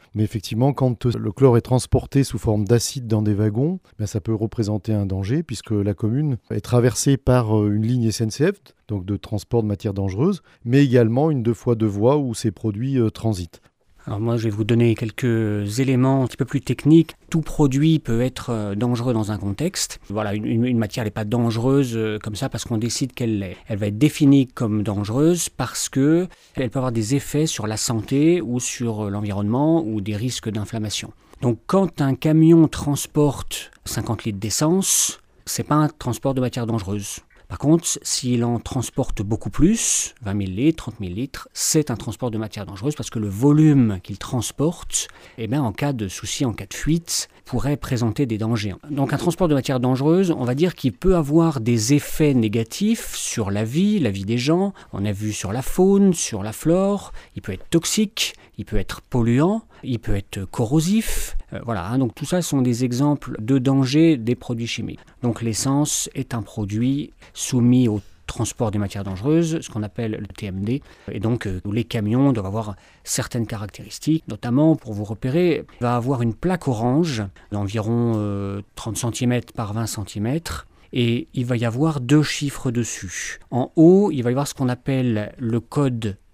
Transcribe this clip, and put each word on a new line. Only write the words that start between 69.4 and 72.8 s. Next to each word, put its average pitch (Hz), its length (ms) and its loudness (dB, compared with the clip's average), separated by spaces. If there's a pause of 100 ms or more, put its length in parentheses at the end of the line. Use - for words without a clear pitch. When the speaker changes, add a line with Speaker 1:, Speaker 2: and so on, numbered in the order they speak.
Speaker 2:
ce - 80 -14
qu'on 107 120 -6
appelle 107 380 -6
le 104 80 -10
T - 200 -10
M 95 180 -6
D. 131 180 -2 (260)
Et - 120 -6
donc, 110 260 0
euh, 92 140 -4 (100)
les 113 140 0
camions 120 480 2
doivent 101 120 -4
avoir 104 300 -6 (300)